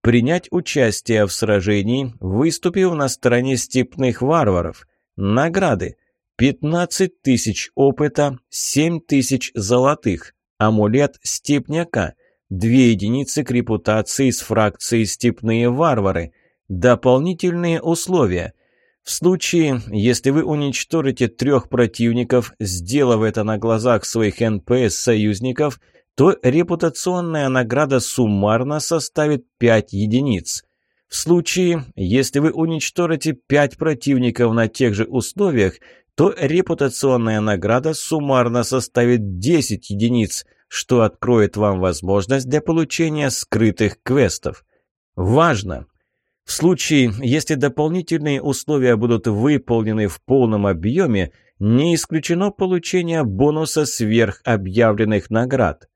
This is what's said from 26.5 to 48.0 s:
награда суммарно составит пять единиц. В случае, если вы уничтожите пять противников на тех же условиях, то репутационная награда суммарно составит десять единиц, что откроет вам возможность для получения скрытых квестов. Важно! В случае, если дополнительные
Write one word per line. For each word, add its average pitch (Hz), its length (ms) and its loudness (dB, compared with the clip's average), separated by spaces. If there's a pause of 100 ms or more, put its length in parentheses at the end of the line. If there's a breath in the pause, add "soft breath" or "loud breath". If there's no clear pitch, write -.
награда 131 500 0
суммарно 113 800 0
составит 151 680 -2 (120)
пять 113 360 2
единиц. 107 680 -2 (440)
В - 80 -18
случае, 170 720 0 (100)
если 120 440 0
вы 151 120 2
уничтожите 160 840 -2
пять 143 440 0
противников 123 760 0
на 113 140 2
тех 113 260 0
же 104 120 0
условиях, 131 760 0 (360 soft breath)
то - 220 2
репутационная 135 1040 0
награда 107 520 0
суммарно 131 720 0
составит 120 760 0
десять 120 500 -2
единиц, 110 560 -2 (220)
что - 340 0
откроет 113 560 2
вам 101 220 0
возможность 95 680 -2
для 147 140 0
получения 156 680 -2
скрытых 110 760 -2
квестов. 117 600 -2 (500)
Важно! 101 720 0 (580)
В - 60 -12
случае, 147 680 0
если 139 360 -2
дополнительные 151 840 -2